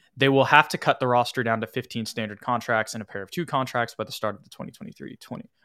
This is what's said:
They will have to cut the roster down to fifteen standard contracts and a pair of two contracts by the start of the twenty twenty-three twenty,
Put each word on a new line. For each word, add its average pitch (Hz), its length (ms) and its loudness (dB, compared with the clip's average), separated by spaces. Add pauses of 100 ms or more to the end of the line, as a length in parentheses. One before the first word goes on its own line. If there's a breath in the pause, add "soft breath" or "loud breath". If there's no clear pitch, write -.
(160 soft breath)
They 135 140 6
will 135 160 6
have 151 240 8
to - 80 -4
cut - 200 2
the 127 100 0
roster 123 340 2
down 113 180 0
to 113 60 -4
fifteen 120 400 -6
standard 104 340 -8
contracts 120 540 -2
and 113 80 -10
a - 40 -10
pair 101 140 -10
of 95 100 -12
two 175 140 -6
contracts 127 500 -4
by 110 100 -6
the - 80 -10
start 104 220 -6
of - 100 -18
the - 60 -20
twenty - 220 -14
twenty-three - 440 -16
twenty, - 340 -16 (140)